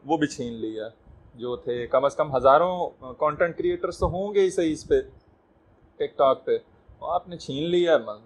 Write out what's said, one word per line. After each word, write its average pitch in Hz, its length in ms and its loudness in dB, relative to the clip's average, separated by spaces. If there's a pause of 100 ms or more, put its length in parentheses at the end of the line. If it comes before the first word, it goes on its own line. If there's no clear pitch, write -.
वो 156 120 2
भी 151 80 2
छीन 120 260 -8
लिया। 110 380 -8 (460)
जो 120 200 -6
थे, 120 300 -6
कम 131 140 2
अज़ 139 160 2
कम 151 200 -2
हज़ारों, 156 520 4 (200)
अ, 127 40 -12
content 151 440 -2
creators 175 440 -4
तो 185 60 2
होंगे 196 340 0
ही 190 100 4
सही 170 220 0
इस 143 120 -8
पे, 139 160 2 (1000)
TikTok 139 360 2 (100)
पे, 120 100 2 (440)
वो 143 60 -10
आपने 175 300 -4
छीन 147 280 -6
लिया। 170 340 4
म-, 107 260 -6